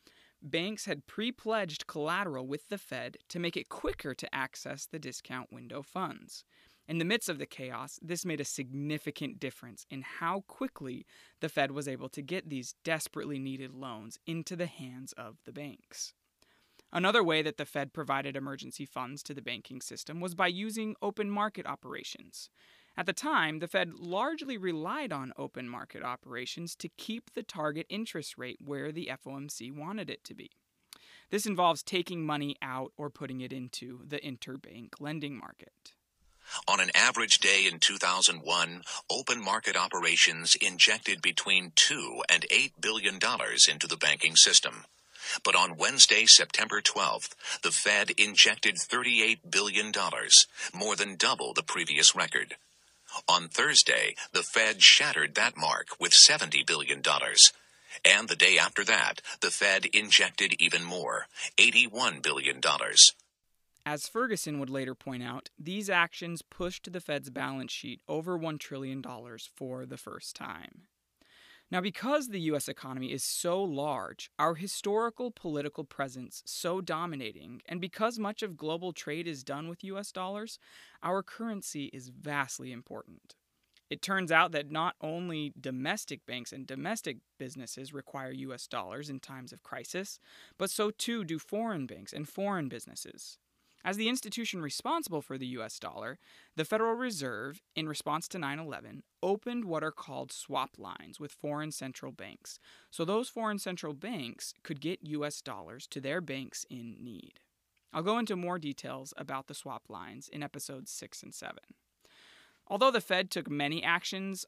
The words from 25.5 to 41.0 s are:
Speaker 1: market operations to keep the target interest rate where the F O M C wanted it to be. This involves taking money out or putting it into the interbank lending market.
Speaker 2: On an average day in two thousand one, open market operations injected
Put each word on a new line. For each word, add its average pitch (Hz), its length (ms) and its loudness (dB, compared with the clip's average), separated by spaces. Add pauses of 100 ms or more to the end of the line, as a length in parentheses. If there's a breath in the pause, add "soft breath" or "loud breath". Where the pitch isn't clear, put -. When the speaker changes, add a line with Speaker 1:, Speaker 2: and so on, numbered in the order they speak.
Speaker 1:
market 120 340 -14
operations 127 760 -10
to - 120 -12
keep - 460 -12
the 247 80 -8
target 156 480 -6
interest 190 480 -8
rate 123 260 -12
where 143 280 -6
the 160 180 -8
F 131 160 -12
O 135 100 -12
M 143 140 -12
C 117 200 -12
wanted 156 380 -10
it - 160 -12
to - 100 -16
be. - 180 -20 (800 soft breath)
This 202 140 -2
involves 175 380 2
taking 175 420 -4
money 147 380 -2
out 131 340 -8
or 147 140 -8
putting 131 320 -10
it 127 100 -10
into 123 560 -12
the 143 120 -8
interbank 127 800 -14
lending 147 380 -8
market. - 540 -20 (760 loud breath)
Speaker 2:
On 98 140 2
an 90 140 2
average 113 460 6
day 95 300 6
in 85 80 -10
two 98 200 2
thousand 92 400 2
one, 85 440 -2 (280 loud breath)
open 123 340 -2
market 98 320 0
operations 85 800 4
injected 101 640 2